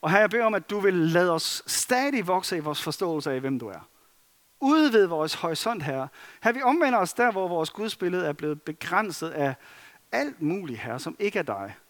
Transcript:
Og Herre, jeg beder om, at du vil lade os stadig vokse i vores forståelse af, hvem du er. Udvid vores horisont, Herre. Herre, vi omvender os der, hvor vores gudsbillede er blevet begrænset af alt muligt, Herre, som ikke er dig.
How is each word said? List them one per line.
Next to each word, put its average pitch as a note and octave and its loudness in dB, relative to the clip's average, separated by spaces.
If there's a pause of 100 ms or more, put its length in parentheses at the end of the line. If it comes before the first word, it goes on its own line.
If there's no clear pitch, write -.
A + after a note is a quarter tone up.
Og D#3+ -2
Herre, G3 6
jeg G#3+ 4
beder A#3 0
om, G#3+ 2
at F#3 -4
du G#3 -2
vil G3 4
lade E3+ 4
os - -2
stadig B3+ 0
vokse F#3 -2
i D#3+ -2
vores D3+ -4
forståelse D#3 -2
af, C3 -2
hvem C3+ -2
du A#2 -8
er. F2 -16 (720)
Udvid C4+ 6
vores D#3+ -2
horisont, F3 -4
Herre. C3+ -4 (340)
Herre, A#3 2
vi C4+ -6
omvender C4 4
os F3+ 0
der, A#3+ 2
hvor F#3+ -2
vores E3 -2
gudsbillede F3+ -4
er D3 -2
blevet D3+ -4
begrænset E3 -4
af C#3 0 (580)
alt C#4 -4
muligt, D#3 -4
Herre, A#2 -8
som D#3+ -10
ikke G3+ -2
er F3+ -2
dig. G#2 -6 (160)